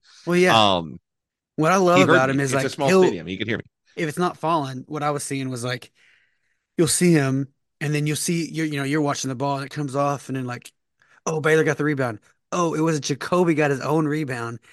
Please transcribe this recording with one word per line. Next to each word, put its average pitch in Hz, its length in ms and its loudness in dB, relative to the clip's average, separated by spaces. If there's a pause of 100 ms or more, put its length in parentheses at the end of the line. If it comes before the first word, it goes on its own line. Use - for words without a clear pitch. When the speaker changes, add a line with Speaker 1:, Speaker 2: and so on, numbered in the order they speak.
(260)
Speaker 1:
Well, 175 120 0
yeah. 113 400 6
Speaker 2:
Um, 78 240 -8 (560)
Speaker 1:
What 156 160 2
I 196 40 4
love 180 200 4
Speaker 2:
he 190 60 6
heard 151 80 4
Speaker 1:
about 135 180 4
Speaker 2:
me. 135 60 -2
Speaker 1:
him 143 40 0
is, 139 120 -2
Speaker 2:
It's 135 40 0
Speaker 1:
like, 135 100 0
Speaker 2:
a 127 40 -2
small 139 180 -2
Speaker 1:
he'll, 185 160 6
Speaker 2:
stadium. 85 240 0
He 95 100 -6
could 104 100 -6
hear 113 100 -2
me. - 60 -8 (320)
Speaker 1:
if 165 120 -4
it's 147 100 -6
not 175 200 -2
falling, 139 500 -4
what 147 160 -6
I 147 80 0
was 143 120 -4
seeing 135 260 -6
was, 123 160 -8
like, 127 260 -8 (840)
you'll 165 100 4
see 180 240 4
him, 135 380 2 (320)
and 147 120 -4
then 147 140 0
you'll 151 80 -2
see, 165 340 -4
you're, 156 160 -6
you 151 120 -4
know, 139 60 -4
you're 147 180 0
watching 139 260 -2
the 131 80 -6
ball, 139 220 -4
and 139 80 -8
it 131 40 -14
comes 143 280 -6
off, 143 320 -2
and 131 80 -6
then, 131 80 -6
like, 123 260 -12 (540)
"Oh, 160 160 -4
Baylor 156 240 4
got 147 120 0
the 147 60 -2
rebound. 135 360 -2 (340)
Oh, 175 200 0
it 151 60 -2
was 160 220 0
Jacoby 170 520 0
got 147 180 2
his 135 100 -2
own 156 240 0
rebound 123 540 -6 (140)